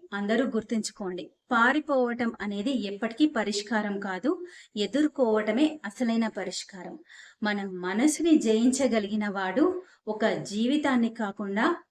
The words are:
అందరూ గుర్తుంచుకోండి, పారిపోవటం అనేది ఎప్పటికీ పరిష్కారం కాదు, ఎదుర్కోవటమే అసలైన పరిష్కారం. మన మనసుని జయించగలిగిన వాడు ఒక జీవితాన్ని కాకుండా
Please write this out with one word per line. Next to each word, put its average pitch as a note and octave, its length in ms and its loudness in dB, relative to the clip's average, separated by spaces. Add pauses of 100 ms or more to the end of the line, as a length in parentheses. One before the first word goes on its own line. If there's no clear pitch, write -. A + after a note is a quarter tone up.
(140)
అందరూ G#3 320 0
గుర్తుంచుకోండి, G#3 760 -4 (280)
పారిపోవటం B3 800 2 (100)
అనేది G3+ 320 -2 (160)
ఎప్పటికీ A3 380 0
పరిష్కారం G#3 720 -2
కాదు, G3 320 -2 (460)
ఎదుర్కోవటమే A3 880 2 (200)
అసలైన A3+ 420 0
పరిష్కారం. F#3 680 -8 (480)
మన G#3 140 0 (280)
మనసుని D4+ 520 4
జయించగలిగిన A3 920 2
వాడు F#3+ 360 0 (420)
ఒక G#3+ 180 -2
జీవితాన్ని A#3 840 2
కాకుండా G#3 560 -2 (260)